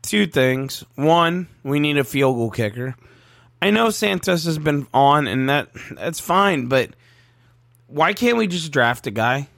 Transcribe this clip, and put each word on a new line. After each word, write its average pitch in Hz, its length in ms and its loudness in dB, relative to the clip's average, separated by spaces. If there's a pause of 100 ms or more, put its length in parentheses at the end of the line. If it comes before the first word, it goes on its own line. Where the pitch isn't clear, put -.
Two 208 260 0
things. 131 580 0 (100)
One, 165 540 2 (140)
we 143 180 -2
need 147 180 0
a 139 60 2
field 135 320 0
goal 113 140 -2
kicker. 123 440 -6 (680)
I 196 100 2
know 220 200 2
Santos 190 540 -2
has 160 120 -2
been 151 380 -2
on, 143 320 4
and 131 240 -2
that, 143 180 -2 (220)
that's 147 300 -8
fine, 175 480 0
but 127 220 0 (960)
why 160 240 0
can't 233 260 0
we 220 80 0
just 170 240 -6
draft 123 360 0
a 123 40 -4
guy? 123 480 -2